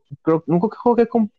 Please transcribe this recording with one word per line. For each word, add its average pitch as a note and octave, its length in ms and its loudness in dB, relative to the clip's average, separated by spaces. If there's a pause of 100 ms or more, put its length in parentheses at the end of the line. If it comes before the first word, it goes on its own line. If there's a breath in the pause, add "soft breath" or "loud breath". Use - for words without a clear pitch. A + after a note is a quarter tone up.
(220)
creo, D#3+ 260 0
nunca F3 240 0
qué - 60 -20
juego, A#3+ 180 2
qué A3+ 120 2
com-, A3 320 -2